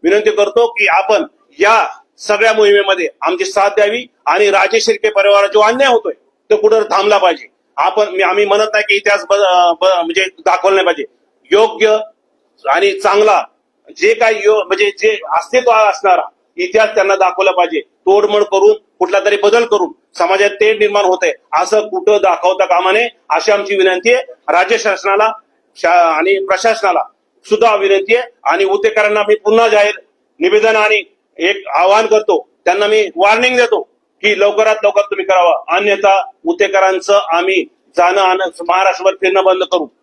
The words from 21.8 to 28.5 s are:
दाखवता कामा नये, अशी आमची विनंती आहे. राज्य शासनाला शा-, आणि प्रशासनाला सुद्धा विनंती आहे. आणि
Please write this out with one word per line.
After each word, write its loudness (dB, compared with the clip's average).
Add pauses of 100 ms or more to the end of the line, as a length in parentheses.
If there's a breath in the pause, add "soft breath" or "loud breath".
दाखवता 0
कामा 0
नये, 0 (200)
अशी -2
आमची -2
विनंती 0
आहे. -2
राज्य -2
शासनाला -2 (440)
शा-, -2
आणि 0
प्रशासनाला -2 (460)
सुद्धा 2
विनंती 0
आहे. -4 (120)
आणि 0